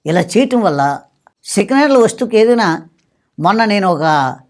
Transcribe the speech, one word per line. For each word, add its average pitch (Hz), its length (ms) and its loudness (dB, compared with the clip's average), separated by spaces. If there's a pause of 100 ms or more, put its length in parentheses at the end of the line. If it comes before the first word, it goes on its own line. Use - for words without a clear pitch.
ఇలా 170 140 0
చేయటం 247 400 0
వల్ల 143 400 -2 (440)
సెకండ్ 240 360 -2
హ్యాండ్ 269 240 4
వస్తువుకి 220 340 -2
ఏదైనా, 214 440 2 (580)
మొన్న 208 240 0
నేను 208 240 0
ఒక 151 480 0 (140)